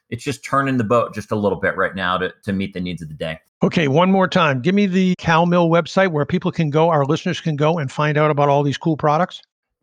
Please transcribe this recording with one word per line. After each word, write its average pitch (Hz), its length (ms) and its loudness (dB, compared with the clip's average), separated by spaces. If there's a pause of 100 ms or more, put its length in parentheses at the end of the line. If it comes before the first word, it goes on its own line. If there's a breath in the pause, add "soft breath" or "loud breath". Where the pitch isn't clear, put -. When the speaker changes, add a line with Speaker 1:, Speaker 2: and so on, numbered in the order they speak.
Speaker 1:
it's 120 140 -10
just 139 220 -8
turning 135 320 -2
the 117 80 0
boat 117 280 0
just - 180 -12
a 113 40 -2
little 101 240 -2
bit 85 160 -2
right 90 200 -2
now 92 220 -2
to, 90 140 -4 (120)
to 101 100 -4
meet 95 200 -4
the 92 60 -8
needs 90 220 -6
of 78 80 -12
the 78 60 -14
day. 80 240 -8 (240)
Speaker 2:
Okay, 170 240 0
one 170 240 4
more 190 160 2
time. 147 340 2
Give 180 140 0
me 208 100 4
the 185 320 2
Cal 170 300 2
Mill 175 220 2
website 175 420 0
where 147 140 0
people 180 260 -2
can 160 180 -2
go, 156 200 2
our 151 140 2
listeners 160 380 -4
can 156 140 -4
go 156 240 0
and 135 120 -6
find 151 240 -2
out 151 140 2
about 143 200 2
all 143 120 4
these 143 160 -2
cool 160 180 -2
products. 156 460 0 (420)